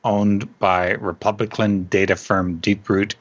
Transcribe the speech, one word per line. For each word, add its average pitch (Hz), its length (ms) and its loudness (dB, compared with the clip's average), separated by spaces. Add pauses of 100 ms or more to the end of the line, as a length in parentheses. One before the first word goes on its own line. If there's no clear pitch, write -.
owned 104 560 0
by 92 320 2
Republican 104 920 -2
data 95 300 2
firm 90 460 -2
Deeproot 101 600 0